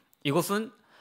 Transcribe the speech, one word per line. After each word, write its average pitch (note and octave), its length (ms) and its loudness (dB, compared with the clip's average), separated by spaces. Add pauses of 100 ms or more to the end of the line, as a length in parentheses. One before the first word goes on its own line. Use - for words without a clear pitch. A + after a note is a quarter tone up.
(240)
이것은 F3 480 0 (300)